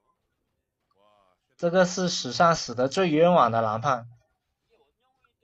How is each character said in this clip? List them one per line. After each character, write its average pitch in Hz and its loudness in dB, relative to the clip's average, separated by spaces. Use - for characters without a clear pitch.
这 175 -4
个 180 4
是 180 -4
史 131 -8
上 170 2
死 - -10
得 123 -2
最 190 -2
冤 165 4
枉 127 4
的 113 0
蓝 110 -2
胖， 120 -4